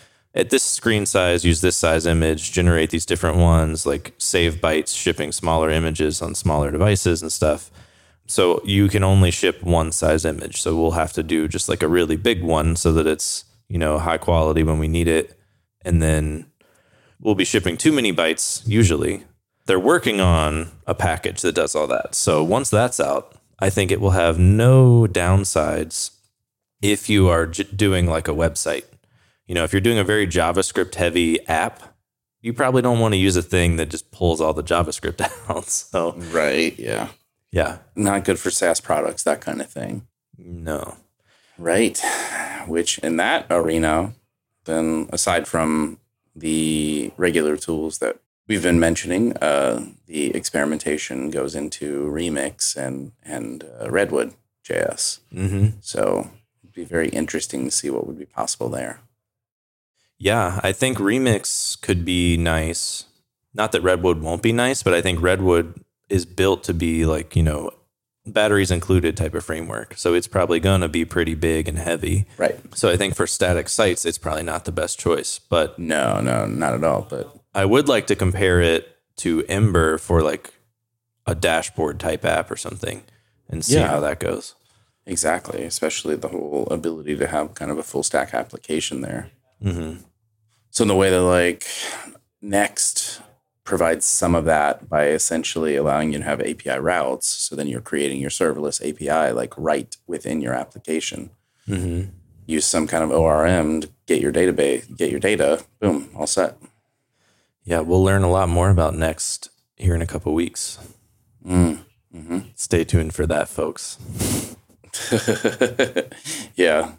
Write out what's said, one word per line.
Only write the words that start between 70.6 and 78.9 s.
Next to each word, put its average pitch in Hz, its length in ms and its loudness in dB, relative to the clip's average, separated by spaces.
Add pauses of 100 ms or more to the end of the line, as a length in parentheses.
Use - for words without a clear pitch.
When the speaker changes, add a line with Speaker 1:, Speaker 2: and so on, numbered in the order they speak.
Speaker 1:
gonna 92 260 2
be 82 160 -2
pretty 82 320 -2
big 80 320 0
and 78 100 -4
heavy. 82 480 -2 (120)
Speaker 2:
Right. - 200 -2 (180)
Speaker 1:
So 110 140 2
I 87 60 4
think 95 200 -2
for 85 120 0
static 87 400 0
sites, 92 380 0
it's 80 120 -2
probably 78 260 -6
not 80 220 -6
the 90 60 -6
best 85 280 -4
choice. 78 400 -2
But - 380 0
Speaker 2:
No, 71 440 0
no, 58 240 0
not 64 280 -2
at 67 120 -2
all. 65 240 0
But - 260 -10 (180)
Speaker 1:
I 98 120 0
would 135 240 4
like 113 180 2
to 101 80 2
compare 92 460 2
it 82 340 2 (220)